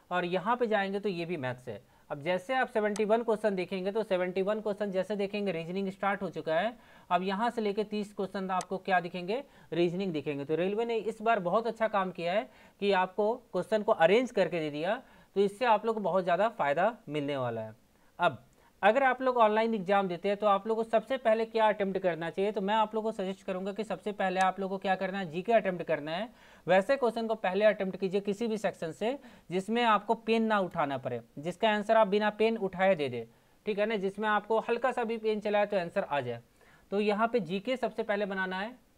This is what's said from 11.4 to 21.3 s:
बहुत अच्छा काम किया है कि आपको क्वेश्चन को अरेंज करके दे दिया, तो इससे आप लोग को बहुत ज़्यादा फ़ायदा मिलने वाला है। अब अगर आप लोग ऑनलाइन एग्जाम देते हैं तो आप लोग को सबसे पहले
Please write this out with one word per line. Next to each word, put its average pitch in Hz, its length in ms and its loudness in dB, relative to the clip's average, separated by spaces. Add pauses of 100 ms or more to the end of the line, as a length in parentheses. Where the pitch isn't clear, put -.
बहुत 190 260 0
अच्छा 220 220 -2
काम 190 220 0
किया 170 220 -4
है 233 160 0 (320)
कि 202 140 2
आपको 185 380 2 (200)
क्वेश्चन 208 300 0
को 220 120 2
अरेंज 208 360 6
करके 170 300 0
दे 156 100 -2
दिया, 175 300 -4 (360)
तो 196 40 2
इससे 202 240 0
आप 220 220 4
लोग 226 80 0
को 220 80 -4
बहुत 185 220 2
ज़्यादा 180 260 2
फ़ायदा 170 440 0 (140)
मिलने 147 280 -4
वाला 117 240 -2
है। 110 140 -10 (440)
अब 165 260 0 (380)
अगर 220 200 6
आप 254 200 2
लोग 254 140 2
ऑनलाइन 226 380 4
एग्जाम 196 340 2
देते 175 200 -4
हैं 202 80 2
तो 208 100 -2
आप 196 200 4
लोग 220 100 0
को 226 80 -2
सबसे 226 340 0
पहले 226 260 2